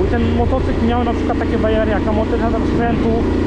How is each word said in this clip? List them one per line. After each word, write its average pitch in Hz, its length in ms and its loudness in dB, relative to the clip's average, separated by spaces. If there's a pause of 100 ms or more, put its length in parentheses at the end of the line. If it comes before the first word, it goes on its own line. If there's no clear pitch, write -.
I - 40 0
ten 233 120 0 (160)
motocykl 240 500 0
miał 240 160 0
na 233 80 -2
przykład 233 260 -2
takie 226 200 -2
bajery 220 320 0
jak 208 180 0
amortyzator 220 520 0 (140)
skrętu 233 360 0 (360)